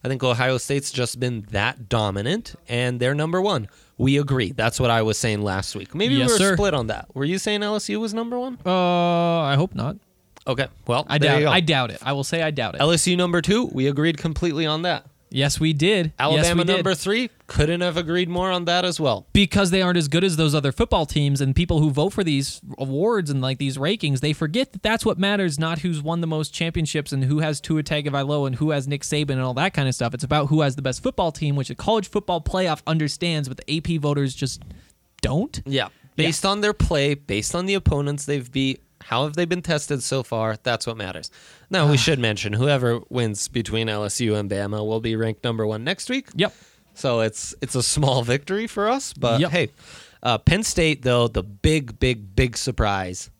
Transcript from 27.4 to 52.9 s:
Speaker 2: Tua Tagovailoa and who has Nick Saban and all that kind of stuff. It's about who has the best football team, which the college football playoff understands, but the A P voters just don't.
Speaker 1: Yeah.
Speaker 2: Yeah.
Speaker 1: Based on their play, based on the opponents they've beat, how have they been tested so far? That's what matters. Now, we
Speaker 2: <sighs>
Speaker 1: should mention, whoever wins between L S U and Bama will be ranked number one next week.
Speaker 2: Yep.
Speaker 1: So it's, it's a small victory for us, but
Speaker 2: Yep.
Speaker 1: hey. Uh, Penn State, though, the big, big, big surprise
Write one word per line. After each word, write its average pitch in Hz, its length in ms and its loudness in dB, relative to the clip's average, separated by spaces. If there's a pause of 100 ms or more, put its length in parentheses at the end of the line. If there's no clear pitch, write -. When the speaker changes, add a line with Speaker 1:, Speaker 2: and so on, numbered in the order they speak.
Speaker 2:
Tua 156 220 -2
Tagovailoa 143 640 -2
and 127 80 -2
who 151 160 0
has 139 160 -2
Nick 143 160 -4
Saban 147 300 -2
and 131 80 0
all 127 120 -2
that 160 200 0
kind 135 140 0
of 127 80 0
stuff. 117 200 -2
It's 123 80 -6
about 147 240 2
who 156 140 4
has 139 140 2
the 147 60 -8
best 131 220 -4
football 190 280 0
team, 143 240 -2
which 135 120 -2
the 131 80 -8
college 214 340 0
football 180 320 -2
playoff 185 460 0
understands, 156 600 0
but 127 100 -10
the - 140 -10
A 156 100 0
P 165 160 -2
voters 143 360 0
just - 280 -6 (600)
don't. 170 440 -2
Speaker 1:
Yeah. 131 240 -2 (260)
Speaker 2:
Yeah. 156 100 2
Speaker 1:
Based 165 200 0
on 202 160 2
their 208 120 2
play, 147 400 2
based 110 420 -4
on 180 100 -2
the 196 100 0
opponents 143 500 0
they've 131 260 -4
beat, 135 300 0 (200)
how 120 220 0
have 151 140 -4
they 175 80 2
been 175 160 -2
tested 147 420 -2
so 135 200 -2
far? 110 380 -2
That's 117 240 -2
what 113 120 -6
matters. 92 340 -10 (380)
Now, 165 200 4
we 147 80 6
Speaker 2:
<sighs> 120 80 4
Speaker 1:
should 147 140 2
mention, 107 320 0
whoever 123 480 2 (100)
wins 113 380 -2
between 113 400 -2
L 104 160 -2
S 104 160 -4
U 110 160 2
and 104 140 -2
Bama 101 360 -2
will 110 140 -2
be 113 160 -2
ranked 110 300 -2
number 113 200 -2
one 110 200 -4
next 185 240 -4
week. 262 260 -4
Speaker 2:
Yep. 208 180 0 (400)
Speaker 1:
So 120 280 0
it's, - 400 -4
it's 139 140 -6
a 123 80 0
small 131 400 2
victory 143 440 -2
for 208 220 -2
us, 269 240 -2
but 123 260 2
Speaker 2:
Yep. 165 120 0
Speaker 1:
hey. 160 180 0 (520)
Uh, 113 160 0
Penn 185 260 2
State, 156 400 0
though, 123 260 4
the 107 140 -4
big, 117 560 -2
big, 107 360 0
big 127 220 2
surprise 98 720 -2 (100)